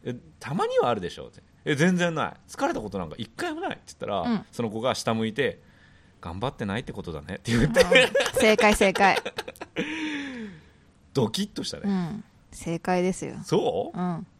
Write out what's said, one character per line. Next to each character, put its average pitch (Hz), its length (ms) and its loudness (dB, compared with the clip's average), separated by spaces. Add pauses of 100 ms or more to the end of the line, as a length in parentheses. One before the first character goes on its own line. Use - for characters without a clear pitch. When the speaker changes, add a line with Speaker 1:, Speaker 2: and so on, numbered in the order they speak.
Speaker 1:
「え、 123 120 -6 (220)
た 131 160 -8
ま 392 120 0
に 508 120 2
は 139 100 4
あ 120 60 4
る 104 60 -2
で 87 100 -6
し - 80 -14
ょ」 69 80 -12
っ - 40 -18
て。 - 120 -20 (220)
「え、 151 100 2
全 175 220 6
然 175 180 2
な 127 140 0
い。 - 60 -8 (140)
疲 - 160 -2
れ 320 100 0
た - 60 -4
こ 214 100 -8
と 135 80 -4
な - 80 -2
ん - 40 -12
か - 80 -12
一 110 180 -8
回 339 180 -4
も 320 60 -8
な 370 80 -4
い」 - 60 -2
っ - 40 -10
て - 80 -20
言 - 100 -18
っ - 20 -20
た - 80 -6
ら、 101 140 0
Speaker 2:
う 139 160 0
ん。 175 160 -6
Speaker 1:
そ - 100 -4
の 113 80 -2
子 110 100 -6
が 120 140 0
下 - 200 0
向 113 120 0
い 110 80 -4
て、 127 260 -2 (600)
「頑 85 180 -10
張 117 100 -2
っ 139 60 -6
て - 100 -6
な 101 140 -2
い - 20 -2
っ - 40 -14
て - 80 -12
こ 95 100 -10
と 85 100 -8
だ 73 100 -8
ね」 80 160 -10
っ - 20 -
て - 100 -6
言 - 140 4
っ - 80 2
て。 - 100 6
Speaker 2:
う - 20 8
ん。 - 560 4
正 220 160 6
解、 214 180 6
正 196 180 4
解。 190 240 6 (1000)
Speaker 1:
<laughs> 240 960 -12
ド 120 160 2
キ 180 140 -4
ッ 208 40 -2
と - 180 -10
し - 80 -6
た - 60 -12
ね。 - 80 -12
Speaker 2:
う 202 40 0
ん。 196 340 -4 (280)
正 165 260 -6
解 180 240 0
で 185 100 2
す - 140 -8
よ。 131 180 -10
Speaker 1:
そ 156 500 0
う？ - 40 -6
Speaker 2:
う - 20 -6
ん。 175 260 -4 (140)